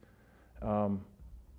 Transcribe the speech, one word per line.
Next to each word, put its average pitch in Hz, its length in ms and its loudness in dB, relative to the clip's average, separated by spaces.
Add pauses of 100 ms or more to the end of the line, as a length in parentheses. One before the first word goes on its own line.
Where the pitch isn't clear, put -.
(600)
Um, 104 400 4 (580)